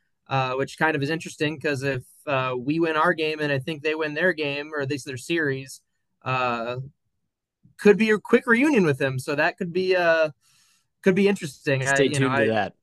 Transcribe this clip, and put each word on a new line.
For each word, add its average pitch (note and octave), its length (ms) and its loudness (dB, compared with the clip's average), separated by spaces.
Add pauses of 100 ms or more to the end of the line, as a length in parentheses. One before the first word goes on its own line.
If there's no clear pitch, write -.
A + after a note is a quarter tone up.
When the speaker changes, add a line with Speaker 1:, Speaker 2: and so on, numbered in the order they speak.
(280)
Speaker 1:
uh, C3 260 -2
which C3+ 220 -4
kind D#3+ 200 0
of C#3 60 -2
is C#3+ 80 -4
interesting D#3 500 -4
'cause C#3 220 -4
if, C3+ 200 -4 (240)
uh, C3 320 -2
we D3 220 -2
win D#3+ 160 0
our E3 160 2
game D#3 280 -2
and D3 120 0
I C3+ 60 0
think C#3+ 240 -8
they D#3 120 -2
win D3+ 200 -4
their F3 180 0
game, D3 420 -6
or D3 60 -4
at C3+ 100 -4
least C#3+ 160 -8
their C3 100 -10
series, C3+ 640 -4 (440)
uh, B2 540 -4 (1000)
could G3+ 180 6
be A3 140 2
a G#3 80 2
quick - 280 2
reunion B3 380 4
with C#3+ 160 2
him. C3+ 180 -2
So C#3+ 160 -6
that D#3+ 220 0
could F3 160 -6
be, F#3 240 0
uh, E3 340 4 (720)
could F#3+ 120 4
be G3 140 4
interesting. D3 540 -2
I, C#3 120 2
Speaker 2:
Stay C#3 100 4
Speaker 1:
you C3+ 60 2
know, C#3+ 80 -2
Speaker 2:
tuned C3+ 180 2
to C#3 60 2
Speaker 1:
I, - 40 2
Speaker 2:
that. G#2+ 360 0